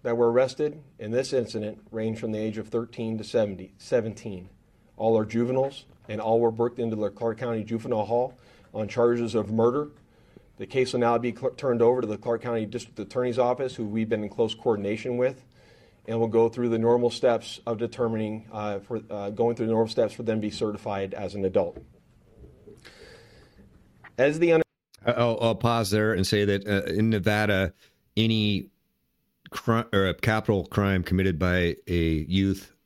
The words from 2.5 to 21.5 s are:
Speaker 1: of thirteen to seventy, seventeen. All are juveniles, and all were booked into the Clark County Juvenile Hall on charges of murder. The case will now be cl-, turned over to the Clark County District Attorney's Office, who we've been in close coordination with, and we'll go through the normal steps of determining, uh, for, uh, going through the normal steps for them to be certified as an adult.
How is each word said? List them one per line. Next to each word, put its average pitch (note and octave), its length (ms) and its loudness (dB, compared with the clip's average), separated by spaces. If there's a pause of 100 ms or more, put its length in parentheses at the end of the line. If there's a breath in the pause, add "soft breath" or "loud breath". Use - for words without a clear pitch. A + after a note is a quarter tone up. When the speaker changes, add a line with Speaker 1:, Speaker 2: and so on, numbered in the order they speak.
Speaker 1:
of A2 100 -10
thirteen A2+ 500 -4
to G#2+ 60 -8
seventy, G2+ 540 -4
seventeen. G#2+ 720 -4 (480 soft breath)
All A2+ 220 4
are G#2+ 60 2
juveniles, B2+ 640 -2 (220)
and G#2+ 120 -6
all A2+ 180 2
were A#2 140 4
booked A#2+ 260 -2
into A2+ 160 -2
the G#2 160 -2
Clark A2+ 280 -4
County A#2 260 -4
Juvenile A2+ 400 -2
Hall A#2+ 340 -2 (340 soft breath)
on G#2+ 140 -4
charges A#2+ 480 2
of G#2 160 0
murder. A#2+ 380 2 (720 soft breath)
The - 80 -10
case C3 260 0
will B2 80 0
now A#2+ 180 2
be A#2 160 -2
cl-, C3 160 -4
turned A#2+ 320 0
over B2 180 4
to A#2 60 -2
the G#2 120 -6
Clark A#2 240 -4
County A#2 240 -4
District - 340 -10
Attorney's B2 380 -2
Office, B2 360 0
who A#2 100 -6
we've G#2+ 240 -2
been A2 140 -2
in G#2 60 -8
close G#2+ 260 -2
coordination A2 600 -2
with, B2+ 280 -2 (640 soft breath)
and A2+ 120 -4
we'll A2+ 100 2
go A2+ 200 4
through A#2+ 200 -2
the A2+ 100 2
normal A#2+ 320 4
steps A#2 560 0
of A2+ 120 -4
determining, A2 720 -4
uh, G#2 280 -6
for, A2 200 -8 (100)
uh, G2+ 200 -6
going A#2 260 0
through A2+ 100 -2
the A2+ 60 0
normal A2 160 2
steps A2 260 0
for A#2 100 -10
them A2 140 -2
to G#2+ 40 -4
be G#2+ 80 -2
certified G#2 640 -6
as G2 200 -8
an G2 100 -4
adult. F2+ 340 0 (2500 loud breath)